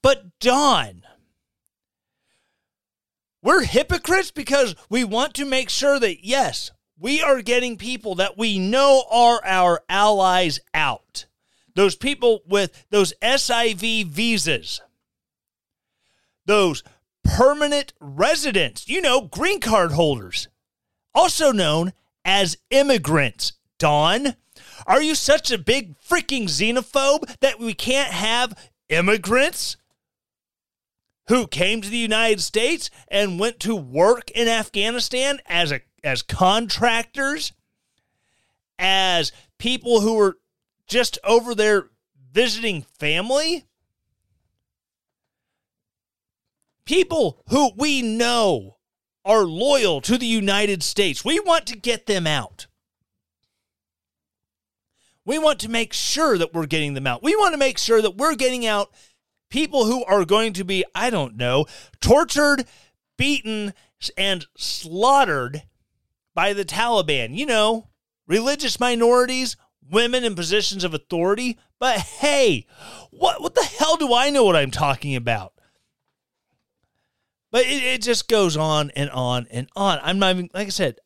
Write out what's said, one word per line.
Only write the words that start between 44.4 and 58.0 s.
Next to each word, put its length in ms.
People 640
who 280
we 240
know 760
are 200
loyal 580
to 160
the 80
United 560
States. 420
We 160
want 280
to 100
get 300
them 180
out. 400
We 140
want 220
to 100
make 240
sure 460
that 160
we're 100
getting 300
them 100
out. 160
We 140
want 180
to 60
make 180
sure 240